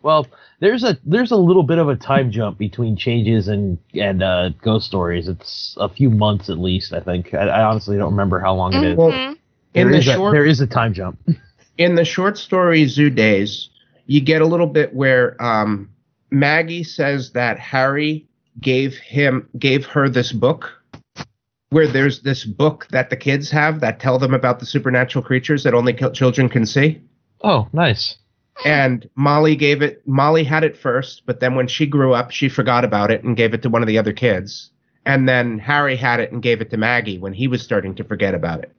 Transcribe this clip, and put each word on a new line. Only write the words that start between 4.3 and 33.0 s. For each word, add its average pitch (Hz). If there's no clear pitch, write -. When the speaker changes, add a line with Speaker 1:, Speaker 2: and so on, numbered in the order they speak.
Speaker 1:
Ghost 110
Stories. 87
It's -
a -
few 135
months 104
at 82
least, 92
I 85
think. 87
I, 98
I 107
honestly 101
don't 92
remember 98
how 95
long 92
it -
is. -
Speaker 2:
Well, 165
Speaker 3:
Mm-hmm. 262
Speaker 2:
in 123
Speaker 1:
There 127
Speaker 2:
the 151
Speaker 1:
is 127
a, 131
Speaker 2:
short 104
Speaker 1:
there 147
is 143
a 131
time 113
jump. 92
<laughs> -
Speaker 2:
In 175
the 170
short 190
story 170
Zoo 143
Days, 107
you 143
get 156
a -
little 170
bit 147
where, 127
um, 107
Maggie 160
says 139
that 120
Harry 147
gave 131
him, 135
gave 135
her 139
this 123
book 120
where 156
there's 123
this 135
book 147
that 131
the 127
kids 143
have 151
that 113
tell 127
them 131
about 123
the 113
supernatural 123
creatures 131
that 123
only 120
ki-, 127
children 127
can 113
see. 151
Speaker 1:
Oh, 143
nice. 151
Speaker 2:
And 131
Molly 147
gave 143
it, 143
Molly 147
had 156
it 151
first, 135
but 127
then 127
when 127
she 151
grew 139
up, 120
she 139
forgot 123
about 104